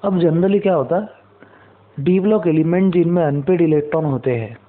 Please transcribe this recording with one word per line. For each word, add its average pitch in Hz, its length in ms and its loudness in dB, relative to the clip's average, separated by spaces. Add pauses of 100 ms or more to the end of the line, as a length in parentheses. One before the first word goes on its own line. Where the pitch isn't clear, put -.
अब 190 160 0
generally 175 420 2
क्या 190 120 2
होता 147 220 0
है, 208 120 -4 (920)
डी 180 200 2
ब्लॉक 208 260 0
element 170 480 2
जिनमें 175 300 2
unpaid 147 360 -2
electron 156 440 0
होते 131 320 -2
हैं 113 220 -10 (100)